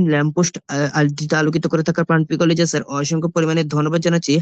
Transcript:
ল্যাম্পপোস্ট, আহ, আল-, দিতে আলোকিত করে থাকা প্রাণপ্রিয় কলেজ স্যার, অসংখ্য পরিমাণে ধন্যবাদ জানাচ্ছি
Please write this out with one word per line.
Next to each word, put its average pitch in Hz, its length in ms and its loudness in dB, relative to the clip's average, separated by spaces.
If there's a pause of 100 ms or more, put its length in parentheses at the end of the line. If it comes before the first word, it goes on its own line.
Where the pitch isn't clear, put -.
ল্যাম্পপোস্ট, 151 480 0 (120)
আহ, 143 260 -2
আল-, 147 200 2
দিতে 151 220 -4
আলোকিত 160 320 0
করে 160 160 0
থাকা 170 200 -2
প্রাণপ্রিয় 160 360 0
কলেজ 165 220 2
স্যার, 151 220 0
অসংখ্য 156 460 -4
পরিমাণে 165 340 0
ধন্যবাদ 151 380 0
জানাচ্ছি 170 400 0